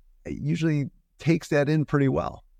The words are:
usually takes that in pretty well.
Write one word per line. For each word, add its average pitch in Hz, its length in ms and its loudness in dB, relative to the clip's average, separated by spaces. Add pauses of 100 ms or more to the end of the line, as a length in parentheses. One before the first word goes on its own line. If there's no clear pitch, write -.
(260)
usually 151 640 -2 (280)
takes 156 300 0
that 143 200 2
in 151 160 2
pretty 139 240 2
well. - 340 -4 (180)